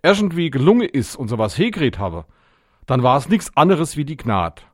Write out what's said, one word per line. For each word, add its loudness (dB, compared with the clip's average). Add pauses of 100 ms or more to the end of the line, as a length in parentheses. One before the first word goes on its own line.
irgendwie 2
gelungen 4
ist -4
und -8
sowas -2
hingekriegt -2
habe, -6 (640)
dann 0
war's 2
nix 0
anderes 2
wie -4
die -10
Gnad. -4